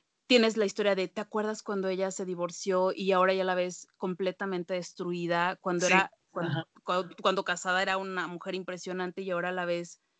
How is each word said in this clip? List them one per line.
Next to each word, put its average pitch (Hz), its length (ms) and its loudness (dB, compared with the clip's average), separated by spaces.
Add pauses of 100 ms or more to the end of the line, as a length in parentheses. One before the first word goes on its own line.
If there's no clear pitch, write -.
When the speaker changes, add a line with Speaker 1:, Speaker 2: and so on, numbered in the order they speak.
(280)
Speaker 1:
Tienes 226 300 6
la 214 80 4
historia 202 300 2
de, 185 140 0
¿te 214 120 -8
acuerdas 214 420 -4
cuando 196 260 -2
ella 190 220 0
se 185 140 -8
divorció 185 680 0
y 190 180 0
ahora 185 200 6
ya 190 120 2
la 185 100 0
ves 180 320 -2 (100)
completamente 185 800 -2
destruida? 175 840 -2
Cuando 175 280 0
Speaker 2:
Sí. 180 80 4
Speaker 1:
era, 190 180 4 (200)
cuan-, 170 160 -4
Speaker 2:
Ajá. 160 160 -2 (220)
Speaker 1:
cua-, 185 360 -2
cuando 190 240 2
casada 180 380 0
era 190 140 0
una 185 300 -4
mujer 175 280 -6
impresionante 185 680 -6
y 190 80 -6
ahora 175 200 -2
la 180 140 -4
ves 175 360 -4 (180)